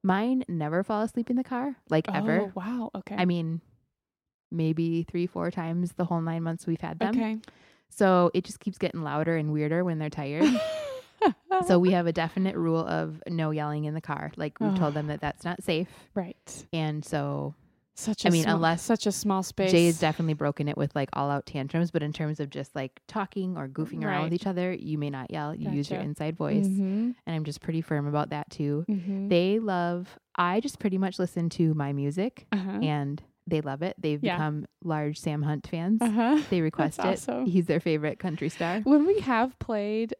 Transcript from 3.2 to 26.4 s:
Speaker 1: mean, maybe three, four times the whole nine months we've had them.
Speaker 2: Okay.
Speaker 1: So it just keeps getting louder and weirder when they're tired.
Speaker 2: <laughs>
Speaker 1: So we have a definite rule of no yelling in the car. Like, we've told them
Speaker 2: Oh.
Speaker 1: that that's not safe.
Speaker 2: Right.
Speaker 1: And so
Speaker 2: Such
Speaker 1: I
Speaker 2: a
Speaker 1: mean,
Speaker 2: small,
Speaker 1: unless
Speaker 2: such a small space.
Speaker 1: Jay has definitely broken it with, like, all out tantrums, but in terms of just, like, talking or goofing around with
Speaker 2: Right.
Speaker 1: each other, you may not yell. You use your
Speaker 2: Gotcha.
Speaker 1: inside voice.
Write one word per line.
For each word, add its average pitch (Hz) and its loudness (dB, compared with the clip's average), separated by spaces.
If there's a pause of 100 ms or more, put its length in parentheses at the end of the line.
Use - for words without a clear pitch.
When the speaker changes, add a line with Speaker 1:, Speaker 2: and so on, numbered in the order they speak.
Speaker 1:
mean, 165 0 (880)
maybe 165 2
three, 175 -2
four 175 -4
times 175 -2
the 180 -2
whole 170 0
nine 165 -2
months 165 -4
we've 165 -2
had 165 -8
them. 208 0
Speaker 2:
Okay. 220 0 (520)
Speaker 1:
So 180 6
it 185 2
just - -14
keeps - -8
getting 170 -4
louder 156 0
and 151 0
weirder 151 2
when 165 -2
they're 151 -2
tired. 151 0
Speaker 2:
<laughs> 622 4 (1040)
Speaker 1:
So 185 6
we 180 6
have 175 2
a 170 2
definite 180 0
rule 165 0
of 160 -4
no 160 0
yelling 151 -2
in 151 -4
the 160 -4
car. 151 -6
Like, 151 -6
we've 202 2
told 147 2
them 151 -2
Speaker 2:
Oh. - -4
Speaker 1:
that 151 -6
that's 147 -6
not 170 -6
safe. 170 0 (260)
Speaker 2:
Right. - -8
Speaker 1:
And 156 -2
so 143 -4 (400)
Speaker 2:
Such - -2
Speaker 1:
I - 8
Speaker 2:
a 175 8
Speaker 1:
mean, 165 6
Speaker 2:
small, 165 4
Speaker 1:
unless 165 2
Speaker 2:
such - 2
a 202 2
small 190 0
space. 185 2
Speaker 1:
Jay 170 10
has 165 4
definitely 160 2
broken 147 0
it - -2
with, 147 -2
like, 139 0
all 143 0
out 143 -2
tantrums, 160 0
but 160 0
in 147 -2
terms 151 -2
of 143 -6
just, 143 -10
like, 135 -6
talking 190 -4
or 143 -6
goofing 151 -4
around 185 2
with 160 -2
Speaker 2:
Right. 175 0
Speaker 1:
each - -4
other, 180 0
you 151 -4
may 147 -2
not 135 -8
yell. 151 -6
You 147 -4
use 143 -2
your 143 -4
Speaker 2:
Gotcha. - -4
Speaker 1:
inside 156 -6
voice. 196 2